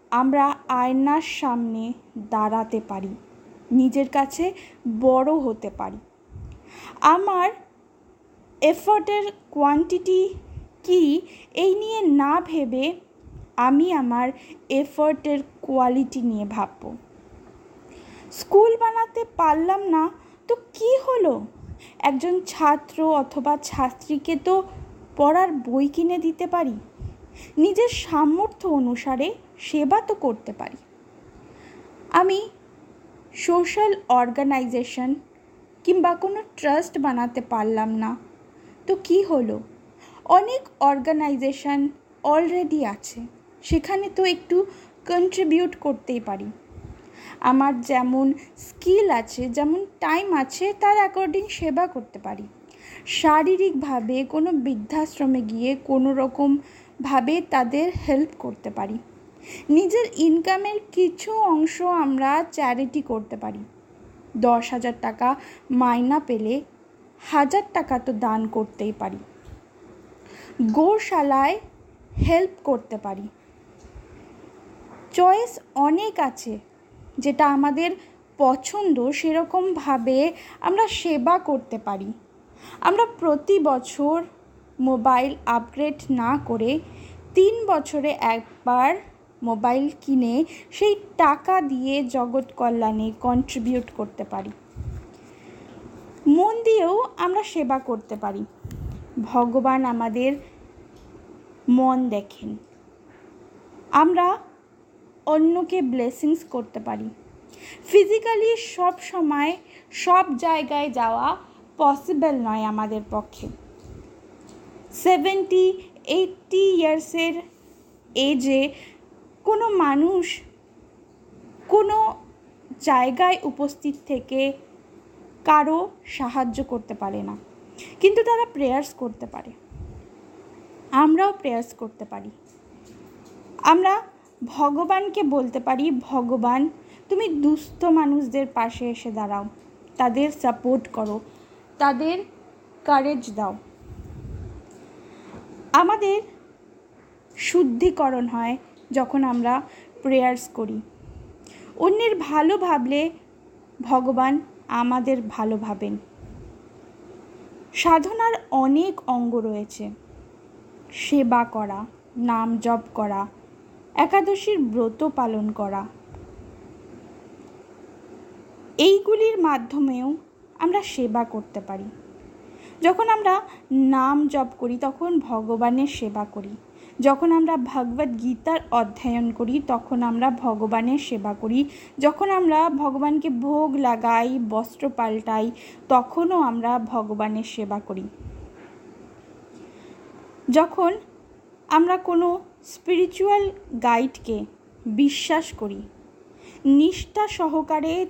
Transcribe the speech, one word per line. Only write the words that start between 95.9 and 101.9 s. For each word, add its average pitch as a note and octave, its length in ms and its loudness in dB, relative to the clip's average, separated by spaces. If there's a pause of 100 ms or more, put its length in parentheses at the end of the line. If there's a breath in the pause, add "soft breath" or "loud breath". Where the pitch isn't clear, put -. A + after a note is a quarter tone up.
মন G4+ 360 4
দিয়েও G#4+ 400 4 (140)
আমরা F4+ 260 0
সেবা C4+ 360 -2
করতে A3+ 380 -8
পারি। G#3 280 -8 (800)
ভগবান B3+ 640 2
আমাদের A#3+ 480 -2 (1400)
মন B3+ 400 2